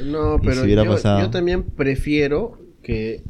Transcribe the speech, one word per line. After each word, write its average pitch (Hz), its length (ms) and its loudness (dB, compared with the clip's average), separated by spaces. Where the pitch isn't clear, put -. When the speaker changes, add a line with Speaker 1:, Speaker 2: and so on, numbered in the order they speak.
Speaker 1:
No, 151 300 0
Speaker 2:
y - 60 4
si - 40 0
Speaker 1:
pero - 180 0
Speaker 2:
hubiera 104 200 4
Speaker 1:
yo, 107 80 2
Speaker 2:
pasado". 101 300 2
Speaker 1:
yo 98 100 0
también 175 320 0
prefiero 147 960 -2
que 110 460 -6